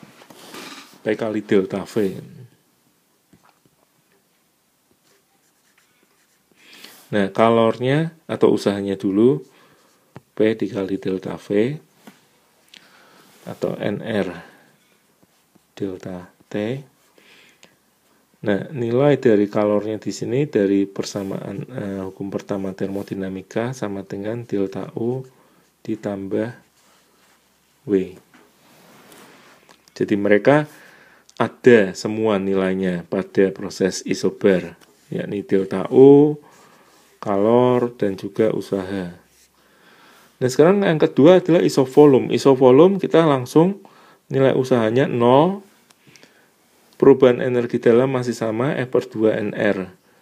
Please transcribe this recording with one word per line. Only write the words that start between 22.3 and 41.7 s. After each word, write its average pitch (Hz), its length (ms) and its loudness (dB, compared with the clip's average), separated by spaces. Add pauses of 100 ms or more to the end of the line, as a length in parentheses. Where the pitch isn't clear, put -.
termodinamika 98 960 -8
sama 101 320 -8
dengan 107 400 -10
delta 98 480 -6
U 127 320 -6 (640)
ditambah 107 640 -6 (1400)
W. 107 40 0 (2000)
Jadi, 104 180 -2
mereka 104 540 2 (720)
ada 113 560 4
semua 107 400 -2
nilainya 95 720 -2
pada 95 400 0
proses 95 560 -6
isobar, 92 720 -2 (340)
yakni 101 320 -8
delta 95 480 -2
U, 143 480 6 (800)
kalor, 120 800 2
dan 98 160 -2
juga 107 400 -2
usaha. 95 640 -6 (1200)
Nah, 127 80 -2
sekarang 185 400 2
yang 156 160 0
kedua 165 400 6
adalah 170 160 2
isovolume. 143 720 4